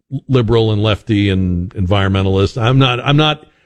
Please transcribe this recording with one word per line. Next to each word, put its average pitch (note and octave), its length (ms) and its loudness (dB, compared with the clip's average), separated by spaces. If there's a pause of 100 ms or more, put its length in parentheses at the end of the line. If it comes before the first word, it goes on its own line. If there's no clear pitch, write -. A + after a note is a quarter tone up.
(280)
liberal A#2 420 2
and G#2 120 0
lefty G2+ 480 0
and F#2 440 -2
environmentalist. F#2+ 880 0
I'm B2+ 180 2
not, B2 220 0
I'm C#3+ 160 0
not D3+ 300 -2 (200)